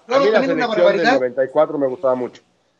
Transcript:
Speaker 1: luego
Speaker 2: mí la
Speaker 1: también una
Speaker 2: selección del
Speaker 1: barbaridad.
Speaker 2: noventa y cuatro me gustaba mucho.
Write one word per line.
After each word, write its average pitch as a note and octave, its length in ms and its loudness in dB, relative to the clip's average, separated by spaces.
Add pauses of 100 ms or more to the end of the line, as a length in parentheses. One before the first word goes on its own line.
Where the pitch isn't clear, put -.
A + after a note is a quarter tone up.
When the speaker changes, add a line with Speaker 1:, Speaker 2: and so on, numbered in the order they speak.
Speaker 1:
luego C4+ 160 2
Speaker 2:
mí G#3 60 2
la G#3+ 100 2
Speaker 1:
también F3 120 -2
una E3 140 -2
Speaker 2:
selección A3 100 -4
del F3 80 2
Speaker 1:
barbaridad. G3 300 2
Speaker 2:
noventa B2+ 300 0
y B2+ 40 -8
cuatro D3+ 300 0
me C#3 80 0
gustaba B2+ 300 -2
mucho. A#2+ 260 -8 (380)